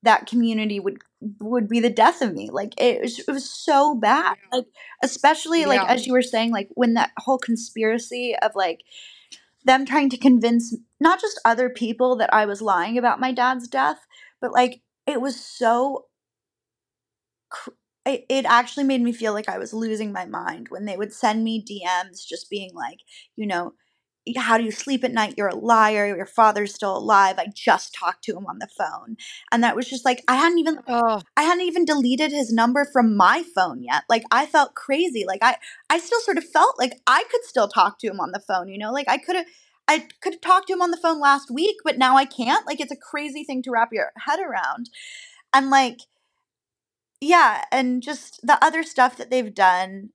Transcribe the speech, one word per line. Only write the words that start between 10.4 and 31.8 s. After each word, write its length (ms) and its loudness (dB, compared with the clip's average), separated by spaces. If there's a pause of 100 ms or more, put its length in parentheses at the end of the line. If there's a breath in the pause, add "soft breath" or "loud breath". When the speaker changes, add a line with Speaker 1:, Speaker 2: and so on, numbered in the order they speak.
Speaker 1:
not 200 4
just 240 -6
other 260 2
people 480 0
that 160 0
I 120 4
was 160 -6
lying 360 0
about 220 0
my 120 -2
dad's 360 -2
death, 380 -4 (340 soft breath)
but, 140 -6
like, 280 2 (260)
it 140 -4
was 220 -6
so 640 -2 (1400)
cr-, 220 -16 (340)
it, 240 -4
it 160 0
actually 380 2
made 180 2
me 100 0
feel 220 -4
like 160 -6
I 80 -6
was 160 -10
losing 380 -6
my 140 -8
mind 440 -10
when 160 -12
they 120 -8
would 160 -8
send 300 -2
me 180 -4
D 220 -14 (240)
Ms 180 -20
just 240 -14
being 240 -10
like, 260 -12 (360 loud breath)
you 100 -8
know, 280 -6 (640)
"How 220 2
do 60 2
you 80 -4
sleep 320 -4
at 100 -2
night? 240 -2
You're 120 -2
a 60 -6
liar. 600 2
Your 100 -8
father's 480 2
still 240 -4
alive. 400 4
I 160 -4
just 400 0
talked 300 -6
to 120 -8
him 120 -14
on 100 -12
the 100 -12
phone." 500 -10 (340 loud breath)
And 120 0
that 120 0
was 120 -6
just, 180 -8
like, 220 -2
I 100 2
hadn't 200 2
even, 300 0
Speaker 2:
Ugh. 360 0 (140)
Speaker 1:
I 60 2
hadn't 220 2
even 200 0